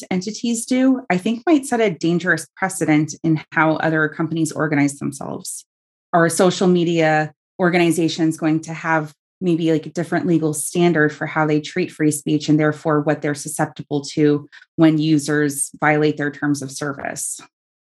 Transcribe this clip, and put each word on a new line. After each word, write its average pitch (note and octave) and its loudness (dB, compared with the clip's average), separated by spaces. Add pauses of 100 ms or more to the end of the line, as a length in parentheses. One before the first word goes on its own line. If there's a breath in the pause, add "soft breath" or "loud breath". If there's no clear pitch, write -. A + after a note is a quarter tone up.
(120)
entities A3 -4
do, C4 2
I F#3 0
think A3+ -4
might D4+ 4
set A#3+ -2
a A3 2
dangerous E3+ 0 (120)
precedent D#3 0
in D#3+ 2 (120)
how D#3+ 2
other D#3 0
companies D#3+ -4
organize C#3+ -2
themselves. - -10 (460)
Are E3+ 4
social F3+ 2
media D#3+ 2 (280)
organizations E3+ 2
going D#3+ 0
to D#3+ -10
have D#3 -2 (260)
maybe, E3+ 0
like, D#3 -2
different F3 -2
legal D#3 2
standard D#3 2
for - -6
how D#3 0
they D3+ 2
treat E3+ -4
free D3+ 0
speech D3+ -2
and D3+ 6
therefore D3+ 0
what D3 -2
they're D3+ -2
susceptible D3 -6
to D3 0 (280 loud breath)
when D#3+ 4
users D3 0
violate D3+ 2
their C#3+ -4
terms C#3+ -2
of C3+ -10
service? - -8 (480)